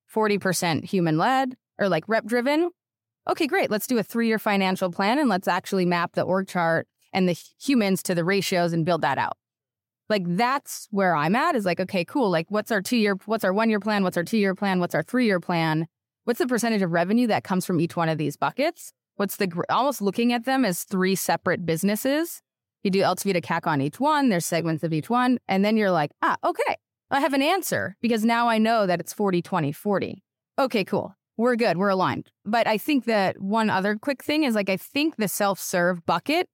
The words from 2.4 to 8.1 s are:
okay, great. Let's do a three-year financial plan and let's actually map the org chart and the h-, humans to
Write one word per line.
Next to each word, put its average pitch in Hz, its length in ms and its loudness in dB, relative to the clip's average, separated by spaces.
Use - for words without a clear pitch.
okay, 349 180 0
great. 330 240 0
Let's 208 160 -2
do 254 120 0
a 202 40 2
three-year 226 380 -2
financial 190 500 0
plan 208 300 0
and 285 80 2
let's 185 200 0
actually 185 380 0
map 175 260 0
the 175 100 -2
org 190 260 -2
chart 165 400 0
and 185 160 2
the 175 40 2
h-, - 300 -12
humans 208 400 2
to 185 120 -2